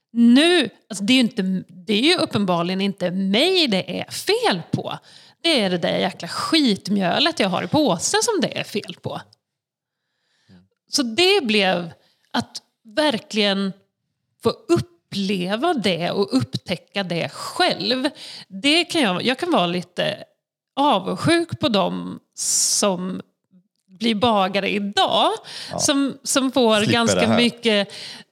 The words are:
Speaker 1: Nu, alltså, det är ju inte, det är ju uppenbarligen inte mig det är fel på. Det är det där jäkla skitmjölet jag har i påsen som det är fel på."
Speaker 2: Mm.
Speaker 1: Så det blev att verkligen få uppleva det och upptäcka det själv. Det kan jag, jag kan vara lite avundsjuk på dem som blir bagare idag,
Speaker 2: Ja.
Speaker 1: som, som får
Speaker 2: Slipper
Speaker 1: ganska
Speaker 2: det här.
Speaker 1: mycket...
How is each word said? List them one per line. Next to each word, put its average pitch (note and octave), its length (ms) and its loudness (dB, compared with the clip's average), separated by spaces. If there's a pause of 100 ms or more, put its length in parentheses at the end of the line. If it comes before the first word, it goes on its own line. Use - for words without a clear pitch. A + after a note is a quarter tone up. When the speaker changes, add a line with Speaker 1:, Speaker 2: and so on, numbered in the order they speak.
(120)
Speaker 1:
Nu, C4+ 580 6 (200)
alltså, G3+ 140 -8
det A3+ 80 4
är - 20 6
ju C4 60 6
inte, G#3+ 220 0 (260)
det F3+ 260 -6
är G#3 80 2
ju E4 140 4
uppenbarligen F#3+ 640 0
inte F#3+ 300 -2
mig B3 580 2
det F#3 320 -2
är - 100 -10
fel F#4 520 0 (100)
på. - 260 -4 (440)
Det D#4+ 180 2
är G3 100 2
det F3+ 80 0
där F3+ 200 -2
jäkla F#3 300 -4
skitmjölet G#3 1120 0
jag G3+ 80 2
har F3 140 -2
i F3+ 60 -6
påsen C#4 540 0
som G#4+ 180 0
det G3 180 -4
är C#3 60 -4
fel - 380 -10
på." - 180 -10 (1300)
Speaker 2:
Mm. F#2 140 -20 (260)
Speaker 1:
Så - 140 -2
det F4 420 2
blev F#3 480 0 (380)
att - 320 -6 (220)
verkligen G#3 880 -2 (680)
få A#3 80 2
uppleva G3+ 1200 -2
det F3 360 -2
och G3 260 -2
upptäcka - 680 -6
det E3+ 280 -4
själv. C4 800 -2 (380)
Det C#4+ 360 0
kan E4+ 180 -2
jag, F#3 200 0
jag B3+ 160 0
kan F4 120 -4
vara G3+ 160 2
lite F3 580 -4 (520)
avundsjuk C4+ 840 0
på D4+ 80 0
dem F3+ 520 -2 (140)
som F#3 840 -2 (800)
blir A3+ 160 0
bagare G3 560 0
idag, G#3 600 0 (400)
Speaker 2:
Ja. - 80 -6
Speaker 1:
som, C#4 440 0
som C4 300 -2
får A3+ 240 4
Speaker 2:
Slipper G#3+ 160 2
Speaker 1:
ganska A#3 280 2
Speaker 2:
det F2 60 2
här. A3+ 100 2
Speaker 1:
mycket... A3 520 0 (440)